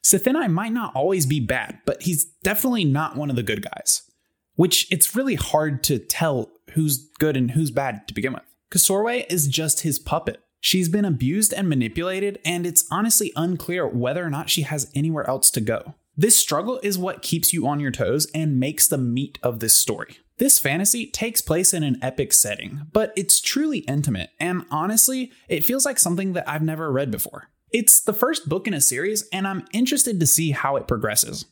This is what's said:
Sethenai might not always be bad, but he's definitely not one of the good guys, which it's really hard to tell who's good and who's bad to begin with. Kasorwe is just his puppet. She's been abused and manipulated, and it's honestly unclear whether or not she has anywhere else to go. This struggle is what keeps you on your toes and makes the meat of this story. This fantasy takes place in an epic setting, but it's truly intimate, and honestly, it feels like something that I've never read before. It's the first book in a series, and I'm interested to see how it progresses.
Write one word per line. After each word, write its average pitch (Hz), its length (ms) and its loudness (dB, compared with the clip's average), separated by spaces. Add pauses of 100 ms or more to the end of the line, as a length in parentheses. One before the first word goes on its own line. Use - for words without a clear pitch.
Sethenai 254 460 2
might 202 220 0
not 226 240 -2
always 165 300 2
be 139 160 2
bad, 117 440 -4
but - 180 -4
he's 160 220 0 (180)
definitely 214 420 0
not 143 320 0
one 147 120 -4
of 127 60 -2
the 120 80 0
good 104 180 -4
guys, - 420 -4 (520)
which - 340 2
it's - 260 2
really 262 200 0
hard 156 480 0
to 127 160 2
tell 139 520 -2 (200)
who's 151 380 0 (100)
good 151 160 2
and 127 160 2
who's 123 200 0
bad 123 360 -4
to - 60 -14
begin 127 200 -4
with. - 100 -12 (280)
Kasorwe 214 580 2
is 156 180 0
just 156 340 0
his 151 180 -2
puppet. - 420 -4 (200)
She's 185 260 2
been 202 160 2
abused 165 500 2
and 196 140 0
manipulated, 170 760 -2
and 175 200 -2
it's - 240 0
honestly 208 460 0
unclear 175 500 -2
whether 127 380 -2
or 165 60 -6
not 143 200 -6
she - 120 2
has 147 340 -4
anywhere 151 340 -2
else 131 220 2
to 117 100 -2
go. 110 340 -4 (200)
This 208 220 6
struggle 208 460 0
is 196 140 -2
what 180 240 -6
keeps - 300 0
you 156 160 0
on 147 140 0
your 135 100 -2
toes 127 420 0
and 156 260 0
makes 139 280 0
the 143 100 0
meat 127 460 -2
of 117 160 -2
this 113 180 4
story. - 420 -2 (180)
This 269 200 4
fantasy 196 500 0
takes - 340 -4
place 175 320 2
in 160 100 -2
an 131 180 0
epic 131 300 -4
setting, 110 520 0 (100)
but 214 240 2
it's - 240 4
truly 285 380 0
intimate, 135 500 -2 (100)
and 175 320 -2
honestly, 220 600 0 (160)
it 160 160 0
feels 269 200 2
like 277 140 0
something 190 340 2
that 175 140 -4
I've 151 140 -2
never 156 300 -2
read 131 200 0
before. - 380 -8 (200)
It's 233 300 4
the 214 140 0
first 262 340 0
book 175 180 -2
in 208 80 -2
a 143 60 -4
series, 185 540 0
and 190 120 -2
I'm 190 280 -4
interested 240 480 0
to 160 40 4
see 160 260 2
how 139 260 0
it - 100 -4
progresses. - 640 -2